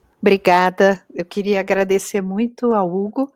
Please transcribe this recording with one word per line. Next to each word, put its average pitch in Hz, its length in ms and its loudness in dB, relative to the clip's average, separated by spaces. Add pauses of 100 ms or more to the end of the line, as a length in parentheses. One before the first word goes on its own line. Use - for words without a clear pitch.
(220)
Obrigada. 190 800 2 (100)
Eu 170 120 -8
queria 202 340 -2
agradecer 196 640 -2
muito 233 520 -4
ao 196 160 0
Hugo 208 480 -4